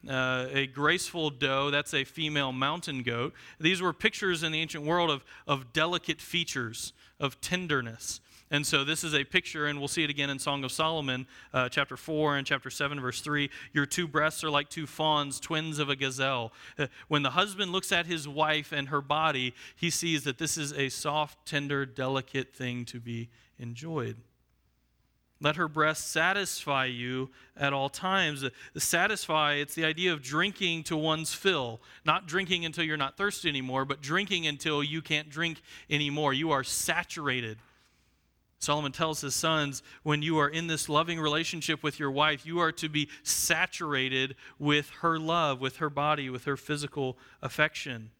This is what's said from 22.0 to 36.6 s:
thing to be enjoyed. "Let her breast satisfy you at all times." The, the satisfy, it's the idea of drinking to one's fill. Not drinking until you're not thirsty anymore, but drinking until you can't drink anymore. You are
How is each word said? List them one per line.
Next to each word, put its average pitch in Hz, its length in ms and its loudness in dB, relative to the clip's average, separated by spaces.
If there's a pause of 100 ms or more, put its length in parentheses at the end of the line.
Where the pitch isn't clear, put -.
thing 123 340 -6
to 123 120 -12
be 117 300 -8 (280)
enjoyed. 120 600 -6 (1200)
"Let 147 140 2
her 170 140 0
breast 151 420 2
satisfy 160 760 2
you 127 440 -4 (260)
at 139 160 0
all 139 160 0
times." 180 520 0
The, 131 100 -2 (220)
the - 80 -6
satisfy, 170 760 4
it's 143 220 -2
the 165 80 2
idea 165 280 2
of 151 100 -2
drinking 165 600 0
to 165 120 0
one's 156 360 0
fill. 135 480 0 (240)
Not 175 220 2
drinking 175 380 0
until 165 180 -4
you're 156 140 0
not 139 200 -2
thirsty 196 320 0
anymore, 135 360 0
but 139 160 -4
drinking 170 480 0
until 147 340 0
you 151 200 -2
can't 151 280 -2
drink 160 320 -4 (260)
anymore. 147 460 2
You 156 160 0
are 135 140 2